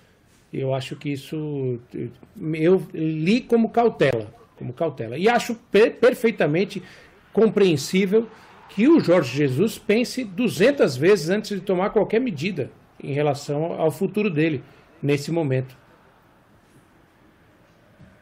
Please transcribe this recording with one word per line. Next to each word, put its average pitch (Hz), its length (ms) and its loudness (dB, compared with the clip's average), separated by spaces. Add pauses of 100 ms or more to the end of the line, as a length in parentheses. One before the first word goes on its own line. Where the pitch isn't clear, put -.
(540)
Eu 135 200 -4
acho 131 220 -6
que 147 140 -10
isso, 139 720 -6 (720)
eu 170 280 2 (120)
li 160 480 -2
como 226 280 2
cautela, 165 640 0 (240)
como 123 140 -12
cautela. 131 460 -6
E 185 100 0
acho 240 280 0 (140)
per-, 214 300 4
perfeitamente 202 840 2 (520)
compreensível 196 960 2 (400)
que 220 180 2
o 320 140 8
Jorge 160 340 2
Jesus 147 420 0
pense 233 460 -2
duzentas 196 720 0
vezes 160 340 2
antes 208 280 -4
de - 80 -10
tomar 190 240 0
qualquer 202 320 0
medida 165 500 -6 (320)
em 147 80 -8
relação 143 680 -2
ao 160 120 2
futuro 202 380 -2
dele, 156 340 -2 (380)
nesse 143 300 -2
momento. 135 460 -2 (2500)